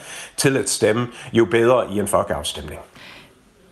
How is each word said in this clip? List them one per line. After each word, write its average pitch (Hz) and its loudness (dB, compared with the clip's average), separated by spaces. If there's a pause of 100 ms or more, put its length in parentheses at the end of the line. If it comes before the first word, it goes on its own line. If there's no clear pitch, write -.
(380)
til 135 2
at 104 -2
stemme, 117 0 (260)
jo 113 6
bedre 113 4 (100)
i 104 -2
en 95 -2
folkeafstemning. 73 -4 (920)